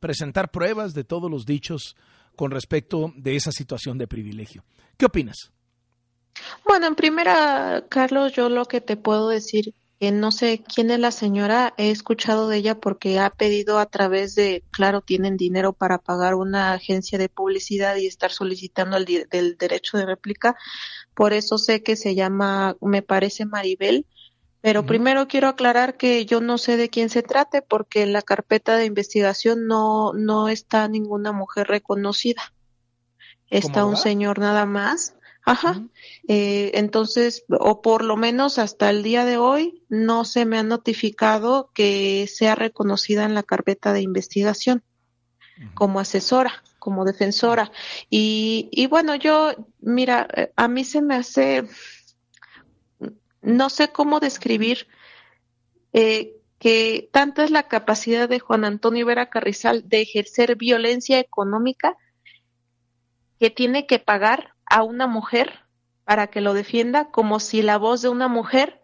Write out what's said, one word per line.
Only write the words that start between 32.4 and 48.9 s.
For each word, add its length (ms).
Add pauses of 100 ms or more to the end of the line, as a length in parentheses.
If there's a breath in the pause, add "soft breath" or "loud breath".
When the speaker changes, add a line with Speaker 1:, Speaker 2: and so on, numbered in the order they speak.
Speaker 2:
Está 200
Speaker 1:
¿Como 60
Speaker 2:
un 60 (100)
Speaker 1:
abogada? 120
Speaker 2:
señor 380
nada 260
más. 480 (320 soft breath)
Ajá. 260
Speaker 1:
Ujú. 180 (360 loud breath)
Speaker 2:
Eh, 480
entonces, 720 (160)
o 220
por 200
lo 140
menos 420
hasta 300
el 140
día 240
de 100
hoy, 540
no 340
se 220
me 120
ha 60
notificado 1080
que 520
sea 300
reconocida 720
en 80
la 100
carpeta 480
de 80
investigación 840 (760 loud breath)
Speaker 1:
Ujú. 160
Speaker 2:
como 260
asesora, 640 (140)
como 260
defensora. 640 (380 loud breath)
Y, 640
y 140
bueno, 300